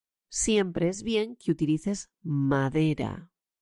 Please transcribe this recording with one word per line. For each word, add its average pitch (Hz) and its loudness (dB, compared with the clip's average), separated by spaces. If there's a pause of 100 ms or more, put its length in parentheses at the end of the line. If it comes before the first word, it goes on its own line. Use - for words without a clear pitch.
(300)
siempre 180 0
es 196 -6
bien 220 -2
que - -2
utilices 156 -2 (100)
madera 139 0 (300)